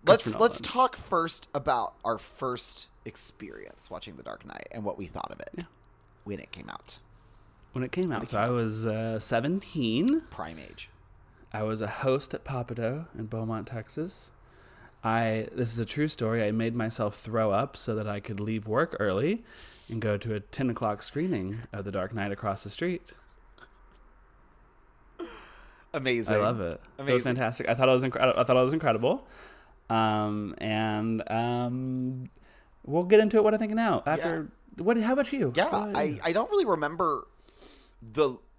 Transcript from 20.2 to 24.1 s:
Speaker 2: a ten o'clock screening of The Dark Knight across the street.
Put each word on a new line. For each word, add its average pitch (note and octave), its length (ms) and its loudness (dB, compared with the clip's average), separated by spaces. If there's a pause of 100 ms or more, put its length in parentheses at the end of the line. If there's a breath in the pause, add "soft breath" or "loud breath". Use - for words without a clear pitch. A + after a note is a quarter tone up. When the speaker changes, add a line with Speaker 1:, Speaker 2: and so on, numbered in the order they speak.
Speaker 2:
a G#2 60 -2
ten B2+ 320 -2
o'clock G#2+ 320 -2
screening A#2 560 -2 (120)
of G2+ 140 -6
The G2+ 60 -6
Dark F#2+ 200 -2
Knight G2+ 200 -2
across G2 320 -4
the - 80 -10
street. - 400 -4 (2750 loud breath)